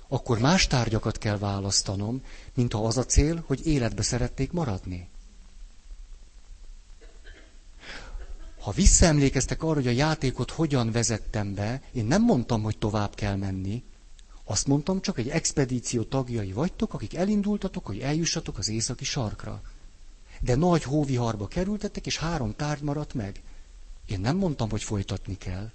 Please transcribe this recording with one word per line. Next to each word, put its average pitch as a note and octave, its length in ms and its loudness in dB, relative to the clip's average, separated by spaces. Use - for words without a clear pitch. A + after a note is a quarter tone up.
akkor B2 300 0
más D3+ 280 6
tárgyakat A2 520 2
kell G#2 200 0
választanom, G2+ 840 -2
mint A#2+ 180 2
ha A2 140 0
az A2+ 100 0
a B2+ 100 0
cél, E3 400 4
hogy A#2+ 200 -2
életbe A#2 360 2
szeretnék B2 500 -2
maradni. F#2+ 560 -4
Ha - 120 -8
visszaemlékeztek C#3+ 920 6
arra, D#3+ 120 2
hogy C#3 120 2
a B2 40 4
játékot C3 600 2
hogyan C#3 400 2
vezettem G#2+ 640 0
be, G#2+ 280 -2
én A#2 120 0
nem E3 180 6
mondtam, A#2+ 400 4
hogy G#2+ 160 -2
tovább G#2 360 0
kell G2+ 220 0
menni. G2 460 -4
Azt - 160 -2
mondtam, D3+ 340 2
csak - 180 -2
egy A#2 100 0
expedíció B2+ 760 0
tagjai A#2 500 -2
vagytok, E3+ 420 -2
akik A2 200 -6
elindultatok, G3+ 720 0
hogy G#2 120 -4
eljussatok D#3 600 -2
az G2+ 100 -2
északi A2+ 360 -4
sarkra. G#2+ 580 -4
De A#2+ 140 4
nagy E3 280 6
hóviharba A#2+ 640 0
kerültetek, G3+ 600 -4
és - 120 -2
három C#3 380 -2
tárgy D3 240 -2
maradt D3 340 -4
meg. G2+ 280 -4
Én F#2+ 140 -4
nem B2 160 2
mondtam, C#3+ 340 0
hogy G#2+ 120 -2
folytatni G2 560 -4
kell. F#2+ 360 -8